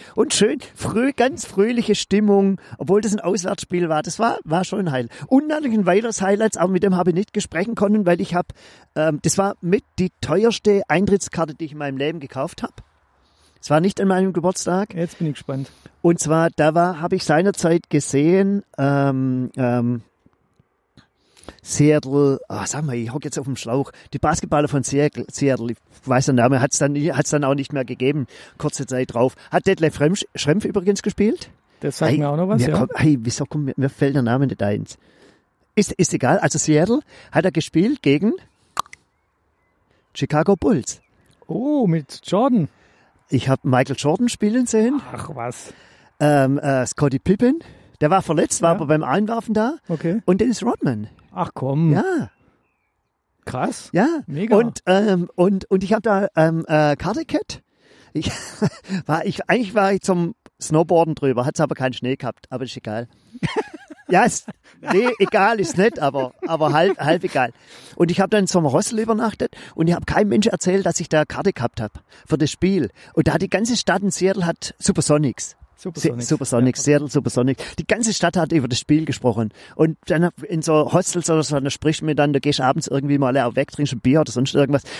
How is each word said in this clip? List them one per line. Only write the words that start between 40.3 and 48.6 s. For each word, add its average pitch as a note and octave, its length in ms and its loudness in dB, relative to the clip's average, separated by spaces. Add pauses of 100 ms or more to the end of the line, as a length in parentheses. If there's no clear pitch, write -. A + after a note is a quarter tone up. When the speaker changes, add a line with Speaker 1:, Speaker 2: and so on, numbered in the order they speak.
Speaker 1:
Bulls. - 440 -2 (460)
Speaker 2:
Oh, B3+ 400 0
mit D#3+ 380 -2
Jordan. A3 440 2 (640)
Speaker 1:
Ich C3 180 0
hab C3 160 0
Michael C3 340 2
Jordan F3+ 300 0
spielen A#3 380 0
sehen. A#3 340 0 (140)
Speaker 2:
Ach - 200 -12
was. B2 380 -10 (480)
Speaker 1:
Ähm, C#3+ 380 4
äh, C3+ 280 0
Scottie C#3 340 0
Pippen. B3 400 2 (400)
Der D3+ 100 2
war F#3+ 120 4
verletzt, - 400 0